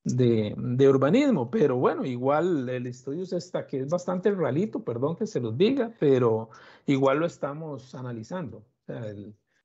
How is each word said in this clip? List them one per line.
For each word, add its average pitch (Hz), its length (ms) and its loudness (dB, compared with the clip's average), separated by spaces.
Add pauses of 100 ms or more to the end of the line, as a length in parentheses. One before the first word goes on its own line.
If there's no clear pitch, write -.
de, 117 520 2
de 127 320 4
urbanismo, 143 640 4
pero 143 260 2
bueno, 233 280 0
igual 139 640 0
el 127 180 -4
estudio 139 380 -8
es 180 80 -10
esta, 170 340 -6
que 139 140 -6
es 135 100 -6
bastante 180 400 0
ralito, 180 540 0
perdón 135 320 -2
que 214 100 -4
se 151 140 -4
los 113 180 -4
diga, 233 420 2
pero 123 500 4 (360)
igual 135 320 4
lo 165 80 0
estamos 147 680 -8
analizando. 123 640 -10
O - 280 -20
sea, 127 200 -10
el, 104 280 -14 (300)